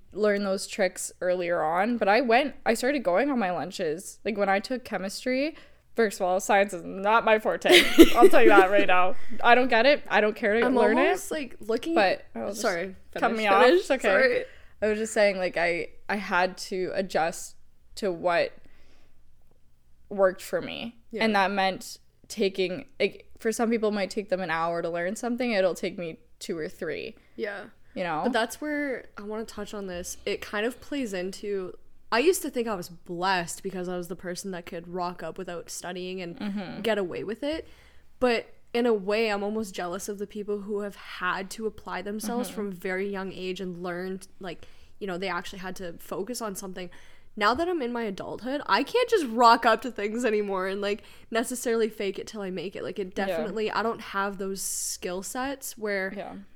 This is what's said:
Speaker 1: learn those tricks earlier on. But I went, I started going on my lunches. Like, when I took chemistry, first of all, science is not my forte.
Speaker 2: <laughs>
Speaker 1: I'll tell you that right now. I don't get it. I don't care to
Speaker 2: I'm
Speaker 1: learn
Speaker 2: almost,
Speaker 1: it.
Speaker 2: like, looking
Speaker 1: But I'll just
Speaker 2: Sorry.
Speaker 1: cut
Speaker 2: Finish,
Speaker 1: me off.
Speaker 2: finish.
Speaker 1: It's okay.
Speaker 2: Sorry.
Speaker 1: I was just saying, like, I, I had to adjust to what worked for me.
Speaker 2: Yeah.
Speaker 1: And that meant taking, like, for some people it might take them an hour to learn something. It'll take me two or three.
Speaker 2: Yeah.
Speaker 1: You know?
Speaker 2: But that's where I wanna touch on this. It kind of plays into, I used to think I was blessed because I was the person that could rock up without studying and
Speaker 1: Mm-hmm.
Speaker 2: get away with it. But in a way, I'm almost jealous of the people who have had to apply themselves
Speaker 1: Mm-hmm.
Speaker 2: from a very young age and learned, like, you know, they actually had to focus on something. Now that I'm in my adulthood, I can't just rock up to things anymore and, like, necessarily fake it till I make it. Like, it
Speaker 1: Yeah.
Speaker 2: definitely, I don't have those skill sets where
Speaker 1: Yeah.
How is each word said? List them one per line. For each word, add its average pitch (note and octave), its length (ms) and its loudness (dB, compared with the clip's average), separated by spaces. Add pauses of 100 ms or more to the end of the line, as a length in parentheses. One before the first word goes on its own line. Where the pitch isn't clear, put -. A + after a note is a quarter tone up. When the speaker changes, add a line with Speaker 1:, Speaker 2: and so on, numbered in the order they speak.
(120)
Speaker 1:
learn G3+ 320 2
those F#3+ 220 -2
tricks - 540 -2
earlier F3 420 0
on. F#3 360 2
But G3+ 100 2
I G#3+ 140 6
went, A#3+ 320 4 (100)
I A#3 100 4
started B3+ 280 0
going G3+ 280 2
on B3+ 80 0
my F#3+ 120 0
lunches. E3+ 760 -6
Like, G#3+ 140 -2
when G3 100 2
I G3 100 4
took B3 260 -4
chemistry, B3+ 680 -2 (400)
first A3 240 0
of F#3+ 80 0
all, F#3 140 2
science G3+ 320 4
is E3+ 100 -8
not G3 440 2
my A3 120 6
forte. G#3+ 440 6 (160)
Speaker 2:
<laughs> E4+ 180 12
Speaker 1:
I'll A#3+ 120 10
tell - 140 10
you A#3 60 12
that G3+ 220 10
right G3+ 180 6
now. F3+ 260 6 (300)
I A#3+ 100 10
don't B3 140 4
get A#3 180 4
it. D4 220 4
I G3 140 4
don't G#3+ 120 2
care G#3+ 240 2
to A#3+ 80 4
Speaker 2:
I'm B3+ 80 2
Speaker 1:
learn A#3+ 240 6
Speaker 2:
almost, E4+ 320 2
Speaker 1:
it. D#4 40 -2
Speaker 2:
like, C#4+ 260 -6
looking A3+ 340 -2
Speaker 1:
But F#3+ 300 4 (100)
I'll A3+ 140 -6
just G#3+ 140 -6
Speaker 2:
Sorry. F#3+ 340 -2 (160)
Speaker 1:
cut F3 100 -6
Speaker 2:
Finish, A3+ 160 2
Speaker 1:
me G#3+ 80 0
off. G3 180 8
Speaker 2:
finish. E4+ 180 8
Speaker 1:
It's - 100 -6
okay. B3 160 0
Speaker 2:
Sorry. B3 360 4 (380)
Speaker 1:
I G#3 60 0
was G#3+ 100 0
just A3 140 -6
saying, G3+ 240 4
like, F#3 220 -2
I, E3+ 300 0 (200)
I G3 80 -2
had F#3 400 0
to F#3 380 -6
adjust F#3 600 -2 (420)
to G3+ 140 -2
what E3+ 420 0 (1600)
worked F#3+ 340 2
for - 200 -4
me. F#2 340 -10 (140)
Speaker 2:
Yeah. A3 140 -2
Speaker 1:
And A3 120 2
that F#3+ 140 4
meant F#3+ 480 -2 (300)
taking, F#3+ 580 -2 (120)
like, - 300 -2 (100)
for A3+ 140 -2
some A3+ 180 0
people A3 200 0
it - 20 -4
might G3+ 180 -2
take G3+ 200 -6
them F#3 100 -2
an E3+ 100 -4
hour E3+ 320 0
to E3+ 60 -4
learn F3 280 -4
something. A#3+ 360 -4
It'll F#3+ 220 2
take F#3+ 240 -6
me E3 200 -10 (200)
two - 180 -8
or D#3+ 120 -6
three. D3 460 -8 (220)
Speaker 2:
Yeah. G3+ 280 -8 (300)
Speaker 1:
You F#3 100 -6
know? D#3+ 200 -2
Speaker 2:
But E3 80 0
that's A3+ 280 -2
where D4 460 -6 (120)
I G#3 40 -14
wanna G#3+ 220 -8
touch G#3 300 -12
on G3+ 120 -8
this. F3+ 380 -10
It - 160 -4
kind G#3 240 -4
of B3+ 160 -4
plays C4 320 -6
into, F#3+ 640 -6 (360)
I A3+ 80 2
used F4 220 4
to C#4+ 80 -4
think A#3 180 -2
I A3 60 -2
was F3+ 140 -8
blessed F3 760 -4
because F#3 260 -6
I F3+ 80 -4
was F3 120 -6
the F3+ 80 -8
person F#3 360 -10
that F3 120 -10
could F3 240 -12
rock F3+ 340 -6
up F#3+ 140 -10
without F3 340 -10
studying F3+ 520 -8
and F3 160 -10
Speaker 1:
Mm-hmm. G3+ 440 -6
Speaker 2:
get G#3+ 160 0
away F3+ 260 -6
with A3 180 -8
it. D#4 260 -6 (520)
But A#3+ 260 0 (260)
in A#3+ 140 0
a A#3 80 4
way, G#3 380 0
I'm G3+ 100 -2
almost G#3 320 -4
jealous F3+ 340 -6
of G3+ 100 -8
the G3+ 100 -6
people G#3 320 -6
who G3+ 200 -4
have G3+ 140 -8
had F3+ 560 -6
to A3 160 -8
apply F3+ 360 -8
themselves G#3+ 460 -4
Speaker 1:
Mm-hmm. - 80 -12
Speaker 2:
from G#3 120 -4
a G3 40 -8
very F#3 380 -4
young F#3+ 220 -6
age F#3 280 -8
and F3+ 220 -8
learned, F3+ 460 -8 (100)
like, F3 280 -12 (340)
you G3+ 80 -8
know, F3 100 -4
they F#3+ 100 -4
actually F3 300 -6
had F#3 180 -8
to E3+ 220 -10
focus F#3+ 420 -8
on G#3 140 -6
something. F#3 360 -10 (460)
Now G#3 180 4
that E4 140 0
I'm F4 140 0
in A#3+ 100 -4
my A#3+ 100 -4
adulthood, A3+ 640 -6
I G#3 180 4
can't A#4+ 240 2
just G4+ 180 2
rock A#3 400 6
up A3 160 4
to B3+ 80 -6
things A3 340 -4
anymore G3+ 440 0
and, G3 120 -4
like, G3+ 220 -4 (300)
necessarily A3+ 560 -2
fake G3+ 320 -6
it - 80 -10
till G#3+ 140 -12
I F#3+ 80 -8
make F#3 260 -8
it. - 80 -8
Like, - 160 -8
it F#3 160 -8
Speaker 1:
Yeah. G3+ 100 -2
Speaker 2:
definitely, F#3+ 460 -4
I G#3 100 0
don't A3 180 -2
have G3 380 -6
those G3 240 -6
skill - 640 -6
sets C4+ 540 -8
where G3+ 380 -4
Speaker 1:
Yeah. F#3 180 -10 (220)